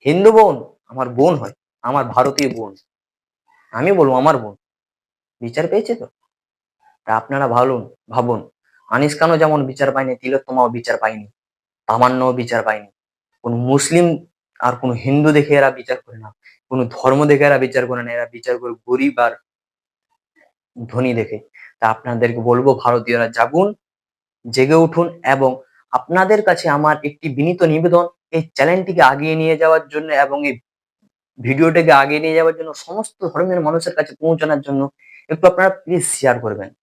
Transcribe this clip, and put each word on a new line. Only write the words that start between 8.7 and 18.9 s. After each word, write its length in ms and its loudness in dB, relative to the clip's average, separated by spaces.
আনিস 280 0
খানও 200 2
যেমন 300 2
বিচার 260 -2
পায়নি, 240 -4
তিলোত্তমাও 600 -2
বিচার 260 -4
পায়নি, 240 -6
তামান্নাও 440 2
বিচার 300 -4
পায়নি। 280 -4
কোন 80 -4
মুসলিম 360 2
আর 160 0
কোন 160 -4
হিন্দু 400 0
দেখে 220 2
এরা 160 4
বিচার 300 -8
করে 180 -20
না, 120 -20
কোন 80 -2
ধর্ম 320 2
দেখে 140 4
এরা 140 4
বিচার 280 -2
করে 180 -6
না, 80 -12
এরা 200 -6
বিচার 260 -6
করে 140 -8
গরিব 320 0